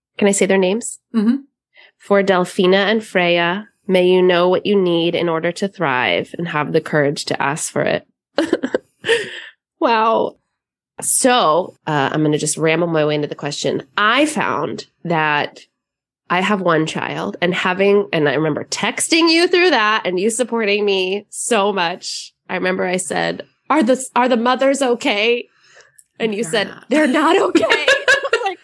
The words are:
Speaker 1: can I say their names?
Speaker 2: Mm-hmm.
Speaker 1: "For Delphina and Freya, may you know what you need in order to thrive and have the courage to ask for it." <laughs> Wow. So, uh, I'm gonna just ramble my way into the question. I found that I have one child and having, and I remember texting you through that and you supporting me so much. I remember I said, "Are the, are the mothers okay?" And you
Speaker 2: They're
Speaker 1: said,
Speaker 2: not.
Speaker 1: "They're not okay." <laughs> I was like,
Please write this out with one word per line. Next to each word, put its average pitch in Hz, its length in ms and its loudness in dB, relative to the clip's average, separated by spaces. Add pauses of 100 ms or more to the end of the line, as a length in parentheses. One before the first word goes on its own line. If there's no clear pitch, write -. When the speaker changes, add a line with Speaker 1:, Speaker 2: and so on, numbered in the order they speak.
(180)
Speaker 1:
can 208 100 2
I 196 40 2
say 196 140 0
their 196 120 2
names? 190 400 -2 (140)
Speaker 2:
Mm-hmm. 226 240 2 (640)
Speaker 1:
"For 202 240 2
Delphina 190 680 2
and 220 140 0
Freya, 175 640 0 (200)
may 185 200 4
you 185 140 4
know 180 260 4
what 185 180 0
you 202 100 2
need 170 400 0
in 170 120 -2
order 165 240 -2
to 202 160 -6
thrive 127 680 -2
and 175 100 -6
have 151 240 -4
the 160 80 2
courage 147 460 -2
to - 160 -4
ask 143 300 -4
for 143 100 -2
it." - 240 -2 (300)
<laughs> - 440 -2 (1000)
Wow. 226 560 0 (640)
So, 185 720 2 (120)
uh, 147 260 0
I'm 156 100 0
gonna 151 160 2
just 151 180 -4
ramble 160 300 0
my 160 180 0
way 151 120 0
into 147 120 -2
the 151 60 -10
question. - 480 -6 (140)
I 233 300 2
found 160 600 -4 (180)
that 156 560 -2 (720)
I 175 100 0
have 190 200 0
one 160 260 2
child 170 560 -6
and 180 120 0
having, 202 580 0
and 156 160 2
I 131 60 0
remember 151 300 -2
texting 320 640 -2
you 330 200 2
through 359 220 4
that 220 340 0
and 180 140 -2
you 202 120 0
supporting 220 540 -2
me 196 460 -2
so 208 420 0
much. 185 600 -6 (160)
I 190 60 -8
remember 185 300 -2
I 185 140 -2
said, 175 480 -4 (220)
"Are 294 140 2
the, 254 200 2 (120)
are 247 140 2
the 247 80 2
mothers 254 460 0
okay?" 240 680 0 (720)
And 220 140 -2
you 220 100 -4
Speaker 2:
They're 160 80 -8
Speaker 1:
said, 196 160 -2
Speaker 2:
not. - 200 -20
Speaker 1:
"They're 302 200 4
not 311 320 4
okay." 359 240 2
<laughs> 605 40 0
I 539 520 2 (120)
was - 140 0
like, 381 180 -6